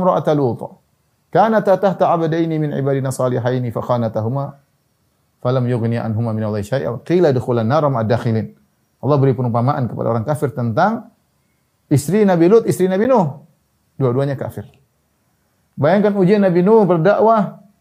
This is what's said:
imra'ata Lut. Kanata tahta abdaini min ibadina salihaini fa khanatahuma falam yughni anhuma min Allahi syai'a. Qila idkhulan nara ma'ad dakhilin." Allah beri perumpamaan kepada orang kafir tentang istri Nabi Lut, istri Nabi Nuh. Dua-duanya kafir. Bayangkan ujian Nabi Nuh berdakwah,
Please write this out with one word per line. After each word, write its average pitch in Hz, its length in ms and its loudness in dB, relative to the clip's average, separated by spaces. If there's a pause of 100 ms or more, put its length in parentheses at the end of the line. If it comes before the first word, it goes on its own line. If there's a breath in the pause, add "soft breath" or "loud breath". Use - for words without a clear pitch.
imra'ata 180 320 0
Lut. 135 480 -4 (480)
Kanata 208 480 2
tahta 185 340 0
abdaini 165 480 -2
min 151 160 -2
ibadina 135 380 -2
salihaini 123 580 -2
fa 120 140 -6
khanatahuma 120 760 -4 (800)
falam 127 300 -2
yughni 117 320 -2
anhuma 113 320 -4
min 110 160 -4
Allahi 104 160 -4
syai'a. 117 400 -4
Qila 175 300 2
idkhulan 117 340 -2
nara 147 240 0
ma'ad 113 160 -2
dakhilin." 110 480 -2 (440)
Allah 143 160 0
beri 135 160 2
perumpamaan 123 560 -2
kepada 120 240 -4
orang 113 160 -4
kafir 143 240 -4
tentang 156 560 -2 (800)
istri 190 400 2
Nabi 175 240 4
Lut, 226 160 6
istri 185 160 0
Nabi 185 240 0
Nuh. 185 400 0 (480)
Dua-duanya 135 400 -2
kafir. - 320 -10 (1040)
Bayangkan 196 480 2
ujian 202 240 4
Nabi 180 160 2
Nuh 214 240 4
berdakwah, 185 800 2 (160)